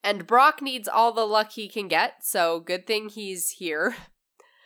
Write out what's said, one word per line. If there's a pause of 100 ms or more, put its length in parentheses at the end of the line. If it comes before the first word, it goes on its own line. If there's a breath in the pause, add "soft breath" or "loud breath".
And
Brock
needs
all
the
luck
he
can
get,
so
good
thing
he's
here. (720 soft breath)